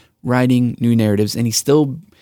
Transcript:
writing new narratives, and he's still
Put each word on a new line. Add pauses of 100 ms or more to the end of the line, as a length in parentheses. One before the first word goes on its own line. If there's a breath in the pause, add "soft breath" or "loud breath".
(240 soft breath)
writing
new
narratives,
and
he's
still (220 soft breath)